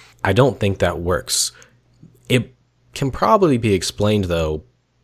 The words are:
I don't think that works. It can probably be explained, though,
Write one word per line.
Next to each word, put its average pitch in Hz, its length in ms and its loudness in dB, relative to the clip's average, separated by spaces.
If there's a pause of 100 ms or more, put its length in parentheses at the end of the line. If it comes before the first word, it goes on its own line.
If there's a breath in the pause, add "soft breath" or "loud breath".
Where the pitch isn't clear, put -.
(220 loud breath)
I 98 100 2
don't 120 280 2
think 98 180 -2
that 87 220 0
works. - 520 -4 (760 soft breath)
It 120 260 -2 (380)
can 135 180 -4
probably 196 460 2
be 110 160 0
explained, 104 520 0
though, 80 400 -2 (400)